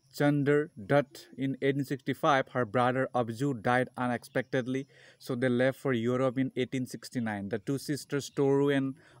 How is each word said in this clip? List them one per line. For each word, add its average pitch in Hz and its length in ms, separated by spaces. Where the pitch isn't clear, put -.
Chandra 147 520
Dutt. 143 400
In 135 240
eighteen 139 240
sixty-five, 139 640
her 123 160
brother 123 500
Abju 120 480
died 123 340
unexpectedly, 127 920
so - 180
they 127 140
left 127 280
for 135 140
Europe 123 460
in 131 180
eighteen 127 300
sixty-nine. 107 640
The 117 80
two 139 200
sisters, 143 500
Toru 139 420
and 135 260